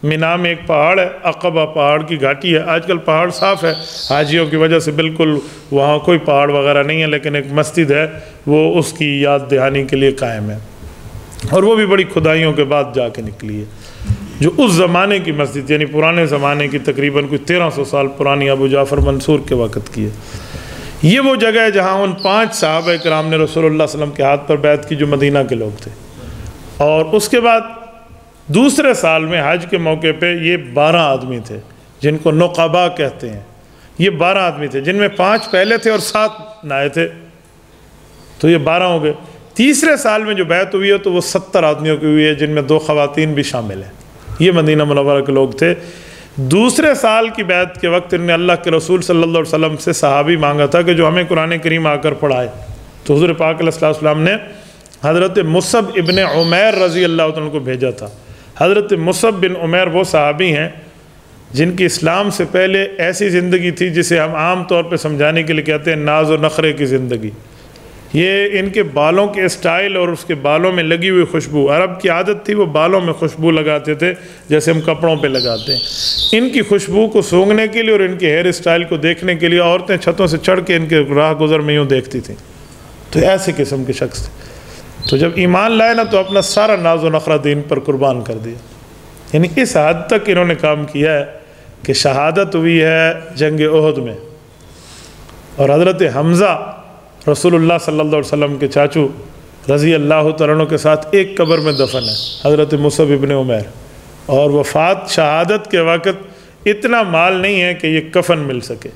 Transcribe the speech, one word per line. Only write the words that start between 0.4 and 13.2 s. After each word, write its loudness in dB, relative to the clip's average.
ایک -6
پہاڑ 2
ہے، 0
عقبہ -2
پہاڑ 0
کی -6
گھاٹی 0
ہے۔ 4
آج -2
کل -2
پہاڑ 0
صاف -2
ہے، 0
حاجیوں 0
کی -4
وجہ 2
سے -2
بالکل 0
وہاں 2
کوئی 2
پہاڑ 2
وغیرہ 2
نہیں -2
ہے، 0
لیکن -2
ایک -4
مسجد 0
ہے، 2
وہ 2
اس -4
کی -2
یاد 2
دہانی 2
کے -2
لیے 4
قائم -6
ہے، -8
اور 2
وہ 4
بھی 2
بڑی 2
کھدائیوں 0
کے 2
بعد 0
جا 0
کے -10